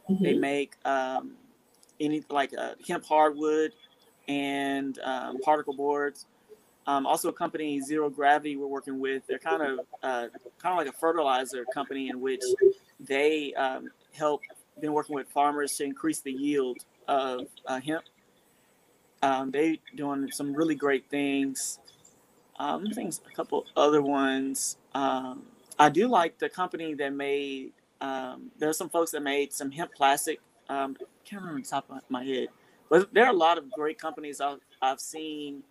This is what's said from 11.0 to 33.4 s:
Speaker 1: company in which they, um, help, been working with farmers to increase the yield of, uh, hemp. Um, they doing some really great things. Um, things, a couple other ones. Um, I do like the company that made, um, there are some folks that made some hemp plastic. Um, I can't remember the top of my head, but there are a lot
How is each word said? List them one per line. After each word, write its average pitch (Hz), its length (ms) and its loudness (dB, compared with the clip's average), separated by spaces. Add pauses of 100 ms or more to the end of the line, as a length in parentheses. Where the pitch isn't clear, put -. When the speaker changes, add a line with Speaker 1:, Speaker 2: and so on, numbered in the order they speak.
Speaker 1:
company 135 340 -6
in 127 120 -8
which 127 240 -2 (560)
they, 147 540 0
um, 131 360 -2 (220)
help, 151 280 0 (400)
been 151 120 -4
working 147 240 -2
with 131 120 -6
farmers 143 500 0
to 151 60 -4
increase 147 360 -4
the 135 120 -6
yield 135 460 0 (300)
of, 131 400 0 (180)
uh, 131 140 -4
hemp. 151 240 -4 (1160)
Um, 135 300 0
they 156 300 0 (160)
doing 139 340 -4
some 143 240 -6
really 156 220 0
great 135 340 0
things. 139 720 -2 (800)
Um, 160 300 -4
things, 214 300 -6 (100)
a - 40 -20
couple - 320 -4 (100)
other 147 240 6
ones. 135 800 0 (160)
Um, 131 480 -2 (360)
I 147 120 10
do 190 180 4
like 175 300 2
the 147 100 0
company 165 460 -6
that 139 180 -2
made, 139 600 -4 (280)
um, 131 580 -8
there 151 100 0
are 156 40 2
some 165 160 -6
folks 165 220 0
that 147 120 -6
made 143 300 0
some 139 180 -6
hemp 165 240 -8
plastic. 143 460 2 (280)
Um, 139 320 -4
I 381 40 -14 (200)
can't 202 180 -12
remember 156 200 -8
the - 60 -14
top 139 220 -2
of 135 180 -14
my 127 160 -4
head, 127 240 -2 (400)
but 185 240 6
there 240 140 8
are 247 60 6
a 202 40 4
lot 165 220 6